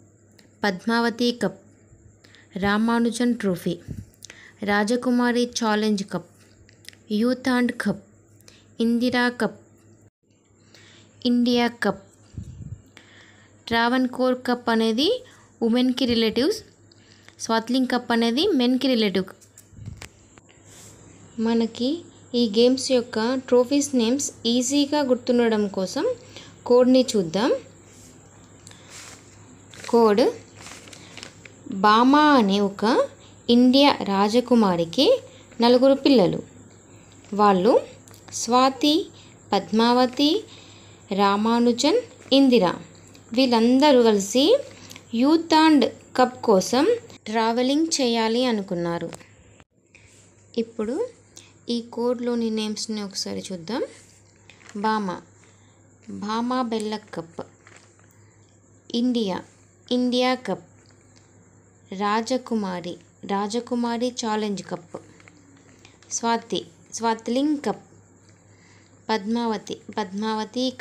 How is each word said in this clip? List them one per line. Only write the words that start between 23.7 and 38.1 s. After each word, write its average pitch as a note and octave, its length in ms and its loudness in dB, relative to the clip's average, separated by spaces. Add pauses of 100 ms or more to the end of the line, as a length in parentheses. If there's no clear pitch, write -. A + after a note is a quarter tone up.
నేమ్స్ A#3+ 280 0 (240)
ఈజీగా C#4 500 0 (100)
గుర్తుండడం A#3 520 0 (140)
కోసం G3+ 280 -4 (640)
కోడ్ని B3+ 340 6 (100)
చూద్దాం. G3 380 0 (2500)
కోడ్: A3+ 300 6 (1600)
బామా B3+ 400 6 (160)
అనే G3 260 2
ఒక G3 180 -4 (720)
ఇండియా B3+ 360 6 (200)
రాజకుమారికి G3+ 960 2 (580)
నలుగురు B3+ 400 6
పిల్లలు. G3 360 4 (1000)
వాళ్ళు G3+ 340 4 (680)